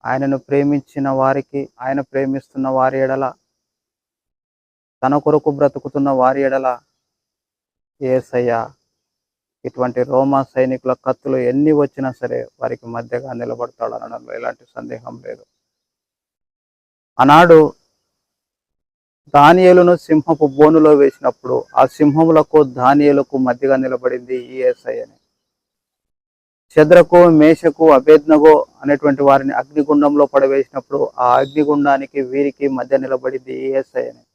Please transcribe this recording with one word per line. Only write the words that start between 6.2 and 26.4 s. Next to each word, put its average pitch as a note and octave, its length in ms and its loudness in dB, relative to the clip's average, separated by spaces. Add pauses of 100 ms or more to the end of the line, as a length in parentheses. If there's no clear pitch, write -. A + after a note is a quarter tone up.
ఎడల C3 380 -4 (1200)
యేసయ్య B2 680 -4 (960)
ఇటువంటి B2 380 -6
రోమా C3+ 400 -2
సైనికుల C3 500 -6
కత్తులు C3 440 -8
ఎన్ని C3 340 -2
వచ్చినా C#3 400 -4
సరే B2 360 -10 (140)
వారికి A#2+ 260 -10
మధ్యగా A#2+ 460 -12
నిలబడతాడు A#2 600 -12
అనడంలో A#2 400 -16
ఎలాంటి A#2+ 320 -14 (100)
సందేహం A#2+ 500 -16
లేదు. A1+ 180 -18 (1800)
ఆనాడు D#3 540 4 (1600)
దానియేలును F3 640 6
సింహపు D#3 520 -2
బోనులో D3+ 480 4
వేసినప్పుడు C3 600 -2 (200)
ఆ B2+ 100 4
సింహములకు, D#3 760 2
దానియేలుకు C#3 760 0
మధ్యగా C3 380 -2
నిలబడింది B2+ 680 -6
ఈ B2+ 100 -20
యేసయ్యనే. A#2 600 -6 (1600)